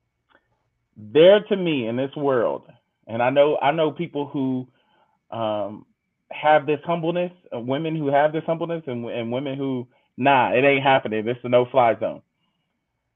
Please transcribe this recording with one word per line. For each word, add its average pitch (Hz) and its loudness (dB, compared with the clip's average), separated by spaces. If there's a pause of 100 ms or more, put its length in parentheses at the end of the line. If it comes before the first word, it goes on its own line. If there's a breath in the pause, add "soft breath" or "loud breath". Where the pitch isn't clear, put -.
(960)
There 151 6
to 208 -4
me 160 -2
in 113 -4
this 135 -4
world, 120 0 (440)
and 113 -4
I 127 0
know, 143 4
I 135 0
know 156 0
people 147 -8
who, 131 -4 (680)
um, 107 -6 (460)
have 151 2
this 147 -2
humbleness, 170 -4 (220)
uh, 120 -8
women 143 -4
who 147 -4
have 143 2
this 156 -6
humbleness 165 -6
and, 120 -8
and 113 -8
women 135 -6
who, 131 -6 (300)
"Nah, 123 2
it 123 2
ain't 139 2
happening. 131 0
This 120 -4
is - -16
a 123 -8
no-fly 123 2
zone." 85 -8 (920)